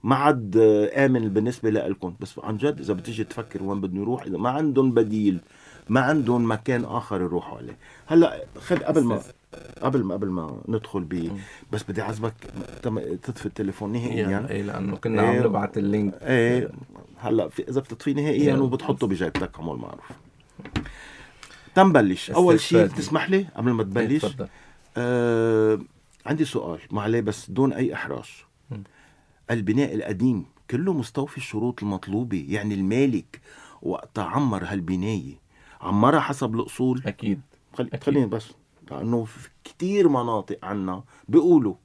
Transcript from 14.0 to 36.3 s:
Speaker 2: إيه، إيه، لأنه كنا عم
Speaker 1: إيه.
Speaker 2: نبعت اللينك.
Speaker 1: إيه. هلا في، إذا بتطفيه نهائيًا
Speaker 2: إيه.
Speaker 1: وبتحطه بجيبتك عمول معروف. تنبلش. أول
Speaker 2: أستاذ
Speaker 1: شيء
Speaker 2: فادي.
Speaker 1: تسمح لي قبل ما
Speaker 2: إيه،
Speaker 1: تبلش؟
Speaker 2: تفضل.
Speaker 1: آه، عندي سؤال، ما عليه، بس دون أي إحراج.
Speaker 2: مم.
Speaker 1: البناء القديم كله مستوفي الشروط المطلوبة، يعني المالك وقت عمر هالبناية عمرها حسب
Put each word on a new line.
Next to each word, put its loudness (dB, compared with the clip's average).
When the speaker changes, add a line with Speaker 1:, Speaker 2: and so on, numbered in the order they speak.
Speaker 2:
إيه، -6
إيه، -4
لأنه -6
كنا 0
عم 4
Speaker 1:
إيه. 2
Speaker 2:
نبعت 0
اللينك. 0
Speaker 1:
إيه. 2
هلا 0
في، -8
إذا 0
بتطفيه -6
نهائيًا 2
Speaker 2:
إيه. 2
Speaker 1:
وبتحطه 0
بجيبتك -4
عمول -6
معروف. -14
تنبلش. 6
أول 8
Speaker 2:
أستاذ 0
Speaker 1:
شيء 6
Speaker 2:
فادي. -4
Speaker 1:
تسمح -2
لي 2
قبل 0
ما 0
Speaker 2:
إيه، -4
Speaker 1:
تبلش؟ 0
Speaker 2:
تفضل. -6
Speaker 1:
آه، 2
عندي 0
سؤال، -6
ما -2
عليه، 0
بس -6
دون 2
أي -2
إحراج. -10
Speaker 2:
مم. -12
Speaker 1:
البناء 0
القديم -2
كله -2
مستوفي -4
الشروط -6
المطلوبة، -4
يعني -2
المالك 0
وقت -6
عمر -2
هالبناية -4
عمرها 4
حسب -2